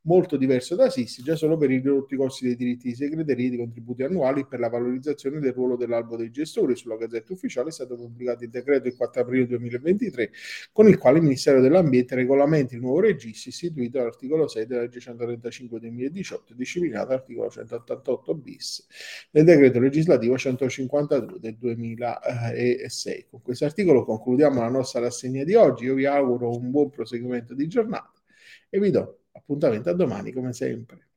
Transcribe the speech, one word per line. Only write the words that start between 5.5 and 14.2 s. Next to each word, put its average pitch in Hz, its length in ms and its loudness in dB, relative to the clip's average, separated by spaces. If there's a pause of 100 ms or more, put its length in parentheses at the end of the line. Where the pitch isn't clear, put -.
ruolo 127 220 -2
dell'albo 117 400 -4
dei 113 140 -6
gestori. 156 380 -4
Sulla 117 300 -4
Gazzetta 113 340 -8
Ufficiale 160 380 -6
è - 20 -10
stato 123 240 -10
pubblicato 120 480 -8
il 117 60 -12
decreto 123 400 0
il 120 80 -8
quattro 123 240 -2
aprile 123 260 2
duemilaventitré, 123 840 -2 (420)
con 214 160 10
il - 80 8
quale 135 220 6
il 165 40 4
Ministero 135 380 4
dell'Ambiente 131 520 4
regolamenta 135 600 2
il 120 60 -8
nuovo 131 180 0
registro 127 520 -2
istituito 135 500 -6
all'articolo 135 480 -2